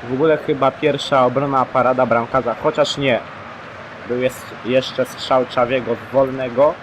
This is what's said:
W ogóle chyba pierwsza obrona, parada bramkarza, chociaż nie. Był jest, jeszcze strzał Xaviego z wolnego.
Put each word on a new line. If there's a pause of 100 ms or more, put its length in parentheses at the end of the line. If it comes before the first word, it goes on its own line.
W
ogóle
chyba
pierwsza
obrona,
parada
bramkarza,
chociaż
nie. (880)
Był
jest, (200)
jeszcze
strzał
Xaviego
z
wolnego.